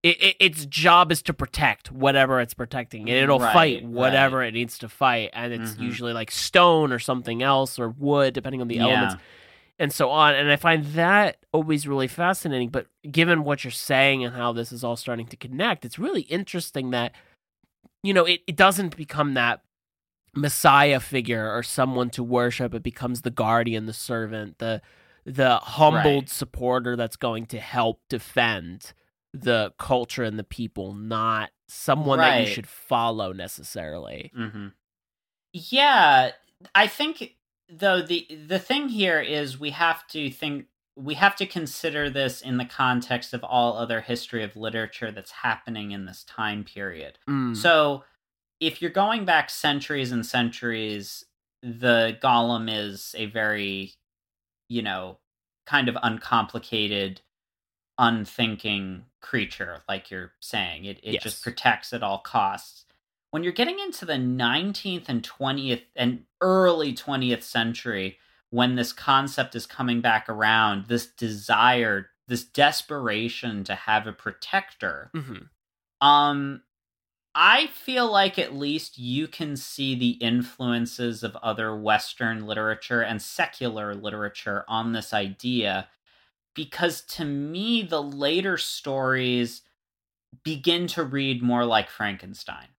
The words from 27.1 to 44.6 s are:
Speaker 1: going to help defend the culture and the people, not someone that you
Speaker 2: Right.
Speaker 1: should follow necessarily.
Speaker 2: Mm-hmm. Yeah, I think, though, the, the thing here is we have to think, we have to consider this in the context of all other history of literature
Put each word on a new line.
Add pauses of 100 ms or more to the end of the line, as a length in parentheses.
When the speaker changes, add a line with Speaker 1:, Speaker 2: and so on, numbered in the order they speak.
Speaker 1:
going
to
help
defend (400)
the
culture
and
the
people,
not (180)
someone
that
you
Speaker 2:
Right.
Speaker 1:
should
follow
necessarily.
Speaker 2:
Mm-hmm. (840)
Yeah, (440)
I
think, (340)
though,
the, (200)
the
thing
here
is
we
have
to
think, (300)
we
have
to
consider
this
in
the
context
of
all
other
history
of
literature